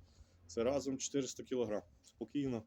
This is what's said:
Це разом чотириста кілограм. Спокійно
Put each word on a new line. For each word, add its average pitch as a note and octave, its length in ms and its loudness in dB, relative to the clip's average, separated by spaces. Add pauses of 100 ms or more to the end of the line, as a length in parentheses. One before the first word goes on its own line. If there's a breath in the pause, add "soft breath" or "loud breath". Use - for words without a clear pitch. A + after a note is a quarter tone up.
(460 soft breath)
Це A#2 180 0
разом C3+ 340 2
чотириста C3 440 -2
кілограм. A2 400 0 (200)
Спокійно B2 640 -2